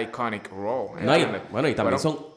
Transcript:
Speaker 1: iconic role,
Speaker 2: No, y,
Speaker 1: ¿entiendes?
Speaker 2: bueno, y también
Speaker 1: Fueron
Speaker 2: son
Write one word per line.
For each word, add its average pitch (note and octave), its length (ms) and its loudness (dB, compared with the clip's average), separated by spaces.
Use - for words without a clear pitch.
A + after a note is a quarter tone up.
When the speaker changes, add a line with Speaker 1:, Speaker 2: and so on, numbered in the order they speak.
Speaker 1:
iconic A2 480 -4
role, G#2 500 -4
Speaker 2:
No, C3+ 160 4
y, F3 40 6
Speaker 1:
¿entiendes? G#2 280 0
Speaker 2:
bueno, C3+ 200 2
y A2+ 40 2
también A2+ 260 2
Speaker 1:
Fueron D#3 180 2
Speaker 2:
son - 200 -12